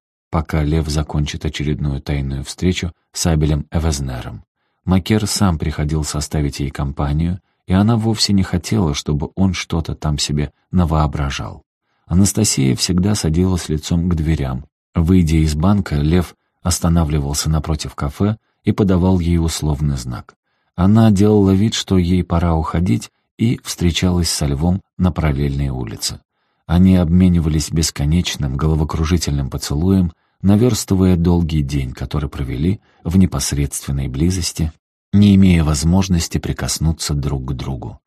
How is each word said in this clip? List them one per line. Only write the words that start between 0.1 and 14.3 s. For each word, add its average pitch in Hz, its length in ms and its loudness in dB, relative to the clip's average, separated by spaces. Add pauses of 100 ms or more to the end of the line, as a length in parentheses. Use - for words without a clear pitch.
пока 80 320 -2
Лев 76 260 0
закончит 76 560 -4
очередную 73 560 -4
тайную 69 440 -6
встречу - 480 -4 (200)
с - 140 -4
Абелем 76 460 0
Эвезнером. 67 720 -4 (400)
Макер 98 420 0
сам 92 320 0
приходил 76 460 -4
составить 73 560 -4
ей 69 100 -4
компанию, 73 680 -4 (260)
и 92 60 -4
она 104 240 4
вовсе 110 360 0
не 95 120 2
хотела, 87 500 0
чтобы 76 400 -4
он 92 200 0
что-то 82 400 -4
там 76 240 -4
себе 73 340 -4 (180)
навоображал. 73 920 -2 (420)
Анастасия 110 680 2
всегда 92 380 0
садилась 90 540 0
лицом 82 400 -2
к 87 60 0
дверям. 71 500 -2 (300)